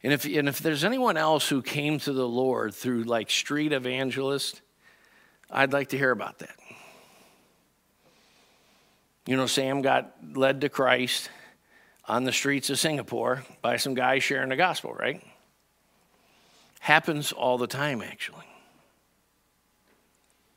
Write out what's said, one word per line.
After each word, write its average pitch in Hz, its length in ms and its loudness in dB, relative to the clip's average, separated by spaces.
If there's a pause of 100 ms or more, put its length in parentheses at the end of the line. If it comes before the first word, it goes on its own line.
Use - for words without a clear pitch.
And 131 80 2
if, 143 140 2
and 151 240 2
if 131 100 -4
there's 151 240 0
anyone 233 320 2
else 156 320 2
who 135 140 0
came 147 380 -2
to 143 120 -4
the 131 160 0
Lord 120 460 0
through, 120 300 -2
like, 113 260 -2
street 151 420 -2
evangelist, 135 880 -2 (880)
I'd 135 220 2
like 139 180 -2
to 135 80 -2
hear 135 140 2
about 101 280 -4
that. - 180 -16 (2750)
You 131 120 2
know, 131 80 4
Sam 135 360 0
got 131 320 2 (200)
led 135 280 2
to 143 80 0
Christ 127 600 2 (760)
on 123 200 0
the 135 80 0
streets 139 360 0
of 131 80 -2
Singapore 127 680 -2 (160)
by 120 160 2
some 135 160 -2
guy 127 260 2
sharing 135 300 0
the 131 80 -2
gospel, 175 360 0
right? - 300 -4 (1600)
Happens 151 500 2
all 127 260 2
the 120 100 0
time, 135 340 -4
actually. - 440 -12 (2000)